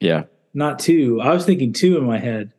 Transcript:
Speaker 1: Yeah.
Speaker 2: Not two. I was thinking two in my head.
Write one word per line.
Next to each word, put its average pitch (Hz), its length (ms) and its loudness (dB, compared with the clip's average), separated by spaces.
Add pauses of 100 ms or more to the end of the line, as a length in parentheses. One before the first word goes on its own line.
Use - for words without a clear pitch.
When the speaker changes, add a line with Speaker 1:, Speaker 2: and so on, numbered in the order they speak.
Speaker 1:
Yeah. 82 240 0 (280)
Speaker 2:
Not 147 260 -4
two. 131 420 2
I 135 120 2
was 175 140 0
thinking 135 260 0
two 185 240 2
in 143 80 0
my 113 140 -2
head. 107 400 -6